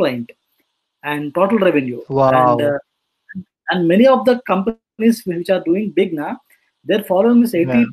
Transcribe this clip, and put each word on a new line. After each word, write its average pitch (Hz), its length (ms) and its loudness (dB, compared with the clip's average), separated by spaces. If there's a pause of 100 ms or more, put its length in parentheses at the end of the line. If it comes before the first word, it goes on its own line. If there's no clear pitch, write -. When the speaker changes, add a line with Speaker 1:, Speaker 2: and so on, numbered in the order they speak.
Speaker 1:
client 123 300 -4 (720)
and 147 320 -6
total 196 240 2
revenue. 143 500 0
Speaker 2:
Wow. 135 220 2 (280)
Speaker 1:
And, - 100 -2
uh, 143 100 -2 (920)
and 175 180 0
many 202 180 4
of 254 180 2
the 247 160 2 (120)
companies 220 760 -2
which 175 240 -4
are 185 200 -2
doing 196 200 -2
big 175 220 -2
now, 165 280 -8 (440)
they're 196 180 -2 (100)
following 233 280 4
this 240 140 0
Speaker 2:
Yeah. 170 80 2 (100)
Speaker 1:
eighty 123 200 2